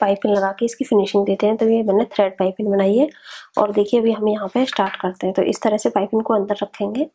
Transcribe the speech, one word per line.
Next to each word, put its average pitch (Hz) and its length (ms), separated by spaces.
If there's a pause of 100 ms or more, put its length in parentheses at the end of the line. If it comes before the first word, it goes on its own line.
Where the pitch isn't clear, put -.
पाइपिंग 202 340
लगा 196 180
के 214 120
इसकी 233 200
finishing 202 420
देते 196 200
हैं। 220 100
तो 226 120
ये 226 140
मैंने 214 240
thread 196 320
पाइपिंग 190 300
बनाई 196 280
है 285 120 (500)
और 208 140
देखिए 208 280
अभी 226 120
हम 214 160
यहाँ 208 200
पे 247 180
start 196 300
करते 185 300
हैं। 190 80
तो 196 100
इस - 180
तरह 214 160
से 233 120
पाइपिंग 214 320
को 226 120
अंदर 208 220
रखेंगे 214 580